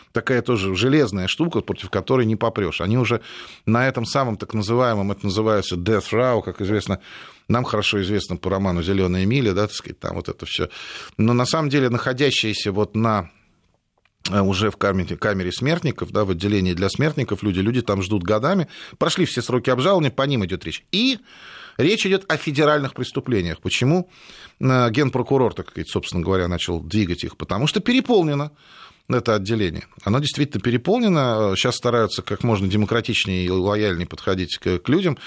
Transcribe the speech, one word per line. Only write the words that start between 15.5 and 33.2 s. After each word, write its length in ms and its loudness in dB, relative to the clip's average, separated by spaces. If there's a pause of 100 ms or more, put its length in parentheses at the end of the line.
смертников, 600 -2
да, 140 2
в 40 0
отделении 440 2
для 160 0
смертников 520 -2
люди, 180 0
люди 200 2
там 220 0
ждут 200 -2
годами, 460 2 (300)
прошли 260 2
все 180 -2
сроки 280 0
обжалования, 400 4
по 140 -2
ним 200 0
идет 220 -4
речь. 260 -10
И 260 0 (600)
речь 280 2
идет 220 0
о 80 0
федеральных 560 2
преступлениях. 680 -2
Почему, 480 2 (500)
э, 300 2
генпрокурор, 640 2
так 160 -8
сказать, 180 -8
собственно 340 -4
говоря, 260 0
начал 320 -2
двигать 440 -2
их? 140 -10
Потому 280 -2
что 140 0
переполнено 720 2 (600)
это 260 2
отделение. 500 -2 (180)
Оно 140 2
действительно 420 -2
переполнено. 960 2
Щас 200 0
стараются 440 0
как 240 -6
можно 240 2
демократичнее 800 0